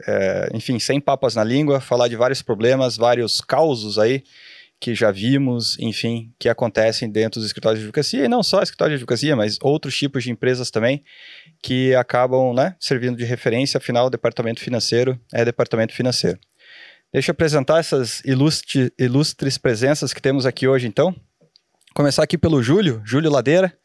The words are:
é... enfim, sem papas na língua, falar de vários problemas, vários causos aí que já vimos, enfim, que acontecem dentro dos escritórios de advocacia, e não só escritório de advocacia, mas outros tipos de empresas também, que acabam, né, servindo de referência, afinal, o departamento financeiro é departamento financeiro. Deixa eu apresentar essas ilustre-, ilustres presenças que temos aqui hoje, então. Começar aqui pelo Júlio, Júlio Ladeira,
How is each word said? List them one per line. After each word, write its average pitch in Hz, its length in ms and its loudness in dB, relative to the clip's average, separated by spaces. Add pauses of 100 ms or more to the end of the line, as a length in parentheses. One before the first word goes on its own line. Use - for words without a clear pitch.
é... 98 460 0
enfim, 113 260 -4
sem 135 220 0
papas 131 360 0
na 110 80 2
língua, 139 360 2
falar 120 280 0
de 117 80 -6
vários 127 260 0
problemas, 120 560 0
vários 120 420 2
causos 120 580 0
aí 127 240 2 (580)
que 120 140 -4
já 107 160 2
vimos, 120 680 0
enfim, 117 600 -6
que - 100 -2
acontecem 113 640 0
dentro 110 280 -2
dos 110 80 -6
escritórios 110 340 -2
de 107 40 -8
advocacia, 151 400 -2
e 240 40 2
não 240 140 2
só 190 200 2
escritório - 300 -2
de - 20 -2
advocacia, 131 420 -2
mas 107 240 -2
outros 143 340 -2
tipos 139 300 -4
de 123 60 -6
empresas 123 400 -2
também, 123 340 0 (580)
que 131 320 2
acabam, 127 600 2
né, 160 260 0
servindo 123 340 -2
de 120 100 -8
referência, 123 520 -2
afinal, 123 300 0
o 131 40 0
departamento 117 500 -2
financeiro 123 600 0 (140)
é 117 100 2
departamento 117 480 0
financeiro. 123 460 -2 (760)
Deixa 143 180 -2
eu - 20 2
apresentar 156 480 2
essas 135 440 -2
ilustre-, 135 720 0
ilustres 135 600 0
presenças 139 560 0
que - 80 -18
temos 135 240 0
aqui 131 200 -2
hoje, 131 200 2
então. 160 280 0 (800)
Começar 147 280 2
aqui 160 160 0
pelo 156 240 2
Júlio, 135 420 2
Júlio 143 260 0
Ladeira, 147 540 2